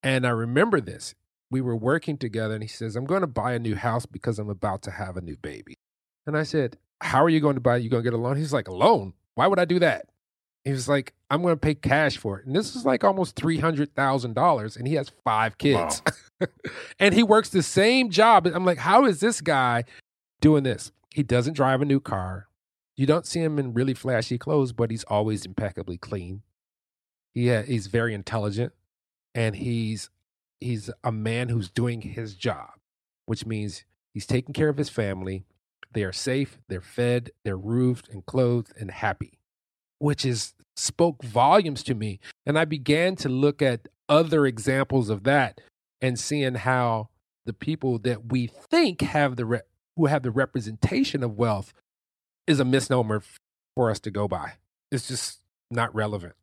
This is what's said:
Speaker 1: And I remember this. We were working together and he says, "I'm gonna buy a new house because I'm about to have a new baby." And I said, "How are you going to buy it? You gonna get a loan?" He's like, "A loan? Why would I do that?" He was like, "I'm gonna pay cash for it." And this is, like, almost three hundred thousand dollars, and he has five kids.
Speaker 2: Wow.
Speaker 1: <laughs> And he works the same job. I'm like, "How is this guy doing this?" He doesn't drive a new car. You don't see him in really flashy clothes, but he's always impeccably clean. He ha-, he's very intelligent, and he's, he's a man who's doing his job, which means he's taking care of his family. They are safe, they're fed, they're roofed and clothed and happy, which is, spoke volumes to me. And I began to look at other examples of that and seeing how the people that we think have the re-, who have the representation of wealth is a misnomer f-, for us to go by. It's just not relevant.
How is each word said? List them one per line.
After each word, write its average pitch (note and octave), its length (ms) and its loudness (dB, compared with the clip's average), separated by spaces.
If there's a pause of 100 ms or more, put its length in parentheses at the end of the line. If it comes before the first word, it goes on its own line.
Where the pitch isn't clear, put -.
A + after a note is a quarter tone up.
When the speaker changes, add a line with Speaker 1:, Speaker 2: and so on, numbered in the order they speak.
Speaker 1:
And C3 240 0
I A#2+ 40 2
remember C3 500 2
this. - 340 -12 (340)
We C3 120 -2
were B2 140 -2
working C#3 420 -2
together A2 360 -4
and G#2+ 100 -8
he G#2+ 60 -12
says, A2 260 -10
"I'm B2+ 100 -6
gonna F3+ 220 0
buy A#2+ 260 -2
a A#2+ 60 -2
new A2+ 160 -2
house A#2+ 300 -2
because - 320 -6
I'm G#2 120 -8
about G2 340 -6
to G2 80 -10
have F#2 260 -10
a F2+ 40 -8
new D#2 160 -12
baby." C2 360 -14 (540)
And D3+ 100 -2
I D#3 60 0
said, C#3+ 340 -2 (240)
"How - 220 4
are E3+ 60 6
you D#3+ 120 4
going C#3+ 140 2
to B2 60 -4
buy B2 160 2
it? B2 60 -2
You A2+ 60 -6
gonna A#2 140 0
get A#2+ 100 0
a A#2 40 -2
loan?" B2 200 -2
He's D3 160 -4
like, A#2 160 -2
"A F#2+ 40 -10
loan? G#2+ 400 2 (220)
Why C#3 120 4
would G3 120 2
I F3+ 60 4
do F3 140 0
that?" D#3 260 2 (580)
He C#3 80 -4
was B2+ 160 -4
like, C3+ 260 0 (160)
"I'm D3+ 120 2
gonna E3+ 160 2
pay D#3 180 0
cash C#3+ 420 2
for G2 220 -6
it." - 60 -20
And C3 100 -4
this G#3+ 200 -2
is, A#3+ 100 -6
like, B2+ 180 2
almost F#3+ 320 2
three D#3+ 240 -2
hundred D#3 360 0
thousand C3 400 0
dollars, B2+ 420 2
and A#2+ 100 -6
he D3 80 0
has C#3+ 160 -4 (140)
five A2 320 0
kids. F#2+ 480 0
Speaker 2:
Wow. - 420 -6
Speaker 1:
<laughs> - 0 - (520)
And G3 140 6
he A#3 80 6
works G#3+ 280 6
the F#3 120 2
same A#3 480 4
job. G3 380 6
I'm F3+ 180 0
like, F3 140 2
"How G#3 260 6
is F#3 140 2
this G#3+ 220 2
guy B2+ 420 2 (560)
doing D3+ 240 6
this?" A#2 280 -4 (220)
He D3+ 100 -2
doesn't B2 300 2
drive C3 280 2
a D3 40 2
new C#3 140 2
car. F#2 480 -6 (500)
You C3+ 80 2
don't D#3 220 2
see E3+ 140 -4
him D#3 180 0
in B2+ 140 -4
really C3 200 0
flashy A#2+ 440 -2
clothes, C#3 360 0
but A#2 160 0
he's A2 140 -6
always G#2+ 420 -2
impeccably F#2 520 -8
clean. F#2+ 440 -10 (960)
He A#2+ 140 2
ha-, A2+ 140 2
he's A2 240 -4
very A#2 260 0
intelligent, G#2 600 -4 (640)
and A2 200 0
he's, A2+ 540 -4 (500)
he's A2+ 300 -6 (140)
a A#2+ 80 -2
man A2+ 380 -4
who's A2 200 -2
doing A#2 320 -2
his G#2 340 -10
job, - 360 -6 (560)
which A2 180 -6
means G#2 400 -8 (280)
he's G#2 120 -10
taking B2+ 280 -4
care D3+ 160 2
of C#3+ 80 -2
his D3 120 -4
family. F#2+ 560 -6 (480)
They G#2 100 -2
are F#2 100 -4
safe, C3+ 440 -4 (120)
they're F#2 120 -8
fed, A#2+ 480 -2 (160)
they're G2 120 -4
roofed A#2+ 520 -2
and G2 160 -14
clothed A#2+ 540 0
and G#2+ 120 -8
happy, - 480 -6 (600)
which D3 260 -2
is, A#2+ 280 -4 (220)
spoke - 480 0
volumes C#3 600 4
to C3 120 -2
me. G#2 240 -6 (260)
And D3 120 0
I E3 80 2
began D#3 520 0
to C#3 120 -4
look C#3 320 2
at B2+ 260 0 (220)
other D3+ 360 4
examples C3 640 0
of G2+ 140 -2
that C3+ 380 2 (400)
and B2+ 180 -2
seeing C3+ 360 -2
how A#2+ 540 0 (360)
the A2 80 -6
people C3+ 460 -4
that A#2 320 -4
we B2+ 160 0
think D#4 540 0
have C#3+ 340 0
the A#2+ 100 -4
re-, A#2 140 -2 (360)
who D#3+ 120 2
have C#3 160 0
the B2 80 -2
representation B2+ 920 -2
of G#2+ 140 -6
wealth G#2+ 360 -2 (760)
is D3 120 4
a C3 60 2
misnomer B2+ 520 2
f-, - 220 -12 (360)
for A#2+ 160 2
us G2 100 -4
to G#2+ 100 -10
go G2+ 160 -2
by. F2 260 -4 (380)
It's B2+ 160 -6
just - 320 -10 (300)
not A#2 240 -2
relevant. G#2 500 -4